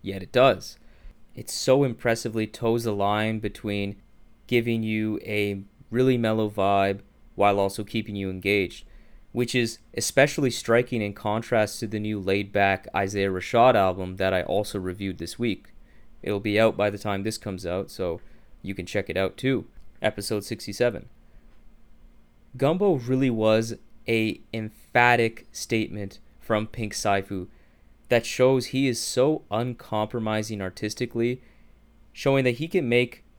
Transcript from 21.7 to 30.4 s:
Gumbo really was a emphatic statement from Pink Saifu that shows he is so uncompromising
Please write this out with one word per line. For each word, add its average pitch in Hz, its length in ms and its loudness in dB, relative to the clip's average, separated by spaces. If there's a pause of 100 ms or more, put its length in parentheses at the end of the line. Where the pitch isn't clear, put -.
Gumbo 170 380 2
really 131 340 0
was 110 460 2 (340)
a 113 320 0 (140)
emphatic 117 1000 2
statement 104 680 -4 (200)
from 110 260 0
Pink 107 280 -8
Saifu 98 540 -2 (600)
that 117 160 4
shows 127 420 2
he 131 220 0
is 117 120 -2
so 147 500 0
uncompromising 110 1120 -4